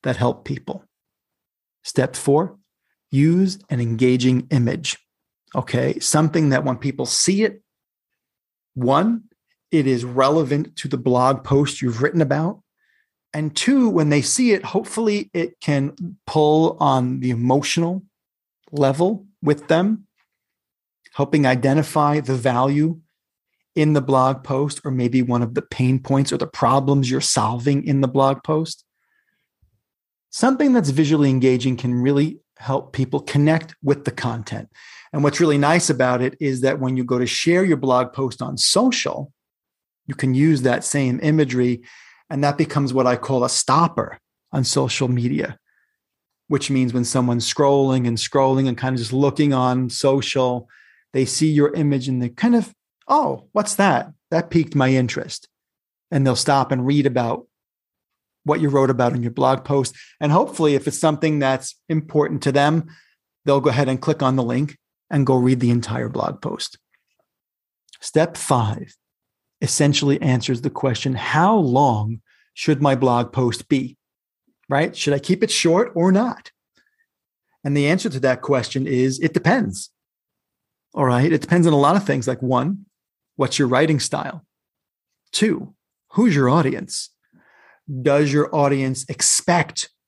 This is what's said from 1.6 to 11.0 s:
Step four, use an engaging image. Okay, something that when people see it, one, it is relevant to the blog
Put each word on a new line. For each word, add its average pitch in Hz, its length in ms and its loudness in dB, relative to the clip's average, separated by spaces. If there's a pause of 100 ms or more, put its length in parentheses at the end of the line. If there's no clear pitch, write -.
Step 131 320 -2
four, 151 420 0 (540)
use 175 480 2 (100)
an 123 100 -2
engaging 123 720 0
image. - 480 -2 (560)
Okay, 127 460 -4
something 156 480 0
that 131 160 0
when 127 140 -4
people 135 280 -6
see 196 380 0
it, 208 180 -6 (1120)
one, 156 480 0 (480)
it 151 160 2
is 123 180 0
relevant 139 760 0
to - 100 -10
the 135 100 -4
blog 127 460 2